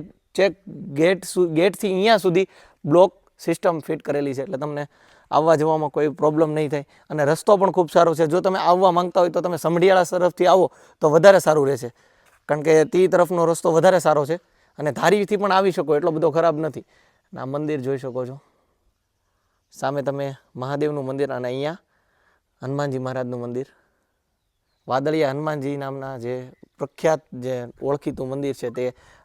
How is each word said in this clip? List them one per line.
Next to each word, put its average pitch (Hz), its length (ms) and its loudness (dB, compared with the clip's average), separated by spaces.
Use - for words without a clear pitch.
છેક 185 180 2
ગેટ 175 320 0
સુ-, 180 220 0
ગેટથી 180 460 0
અહીંયા 208 240 2
સુધી 185 300 0
બ્લોક 175 280 4
સિસ્ટમ 165 420 -2
ફિટ 156 220 -8
કરેલી 143 320 -4
છે, 131 80 -6
એટલે 131 160 -8
તમને 147 300 -8
આવવા 160 220 4
જવામાં 156 340 0
કોઈ 151 200 -2
પ્રોબ્લેમ 156 400 0
નહીં 151 200 -4
થાય 143 180 -6
અને 151 160 -2
રસ્તો 160 320 4
પણ 185 140 2
ખૂબ 170 180 0
સારો 170 260 4
છે. 165 120 2
જો 170 140 0
તમે 185 180 0
આવવા 180 320 4
માંગતા 175 280 0
હોય 175 100 4
તો 165 120 -2
તમે 175 160 -4
સમઢિયાળા 175 460 4
તરફથી 175 440 0
આવો 175 240 4
તો 156 80 4
વધારે 170 300 8
સારું 156 280 2
રહેશે, 120 260 -6
કારણ 151 120 -2
કે 156 240 4
તે 180 220 2
તરફનો 170 380 2
રસ્તો 165 260 0
વધારે 175 280 4
સારો 151 260 2
છે 151 100 -4
અને 147 140 -4
ધારીથી 196 460 0
પણ 196 140 -2
આવી 190 200 2
શકો, 151 240 -2
એટલો 165 160 0
બધો 156 200 0
ખરાબ 160 280 0
નથી. 156 220 -8
અને 131 80 -14
આ 127 40 -10
મંદિર 147 360 -6
જોઈ 135 160 -4
શકો 127 280 -8
છો, 131 140 -14
સામે 139 300 -4
તમે 139 340 -6
મહાદેવનું 143 500 -4
મંદિર 135 260 -4
અને 123 160 -6
અહીંયા 139 300 -6
હનુમાનજી 139 380 -6
મહારાજનું 127 400 -8
મંદિર, 120 260 -8
વાદળિયા 143 440 0
હનુમાનજી 143 460 -6
નામના 135 400 -10
જે 127 340 -10
પ્રખ્યાત, 151 440 -2
જે 123 340 -8
ઓળખીતું 135 480 -4
મંદિર 139 260 -6
છે, 123 140 -8
તે 123 240 -6